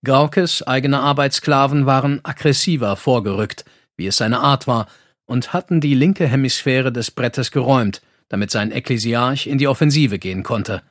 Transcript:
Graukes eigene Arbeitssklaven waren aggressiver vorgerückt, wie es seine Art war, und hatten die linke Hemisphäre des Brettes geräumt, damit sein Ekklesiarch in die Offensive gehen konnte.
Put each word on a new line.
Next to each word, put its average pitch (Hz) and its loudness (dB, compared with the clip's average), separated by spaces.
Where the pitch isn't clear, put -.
Graukes 147 2
eigene 135 0
Arbeitssklaven 139 2
waren 139 2
aggressiver 139 0
vorgerückt, 107 -2
wie 90 -4
es 95 -2
seine 117 0
Art 139 0
war, 117 -2
und 123 -4
hatten 175 0
die 143 2
linke 165 2
Hemisphäre 131 0
des 117 -6
Brettes 123 -4
geräumt, 123 0
damit 101 -4
sein 107 -2
Ekklesiarch 120 -2
in 139 -2
die 139 2
Offensive 139 2
gehen 92 -6
konnte. 104 -4